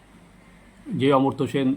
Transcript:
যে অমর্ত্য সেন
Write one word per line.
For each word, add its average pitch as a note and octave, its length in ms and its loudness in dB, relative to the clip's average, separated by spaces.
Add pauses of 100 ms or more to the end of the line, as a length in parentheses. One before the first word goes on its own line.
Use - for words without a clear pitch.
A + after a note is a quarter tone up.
(880)
যে C#3 260 0
অমর্ত্য C3+ 340 0
সেন C3+ 300 -2